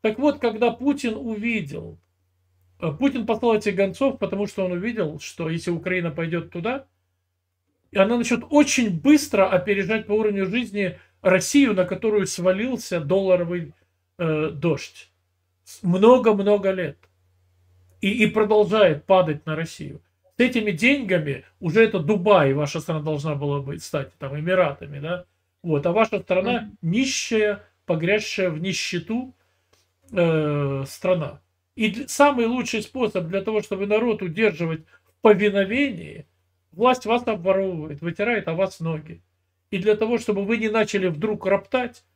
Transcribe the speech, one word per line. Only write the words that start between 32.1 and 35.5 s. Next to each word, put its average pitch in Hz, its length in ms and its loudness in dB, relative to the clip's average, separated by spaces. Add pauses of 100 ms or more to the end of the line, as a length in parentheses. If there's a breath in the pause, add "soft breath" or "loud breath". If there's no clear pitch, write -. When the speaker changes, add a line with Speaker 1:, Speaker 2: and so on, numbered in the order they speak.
Speaker 1:
лучший 226 360 -4
способ 214 440 -4
для 190 160 -4
того, 214 180 -2
чтобы 202 260 -6
народ 214 360 0
удерживать 165 580 -2 (240 soft breath)
в - 160 -20
повиновении, 202 1040 2 (460)